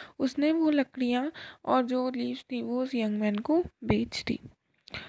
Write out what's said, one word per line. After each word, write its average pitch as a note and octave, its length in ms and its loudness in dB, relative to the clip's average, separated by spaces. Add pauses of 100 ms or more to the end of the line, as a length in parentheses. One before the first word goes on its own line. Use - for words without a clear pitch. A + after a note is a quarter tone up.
(200)
उसने C#4+ 320 2
वो D#4+ 180 4
लकड़ियाँ C4 640 0 (340)
और B3+ 180 4
जो B3+ 260 0
लीव्स B3 420 -4
थी A#3+ 100 -2
वो A#3+ 220 -2
उस C4 120 -4
यंग G#3+ 240 0
मैन G#3 160 2
को D4+ 280 2 (200)
बेच A3 440 0
दी। - 120 -2 (680)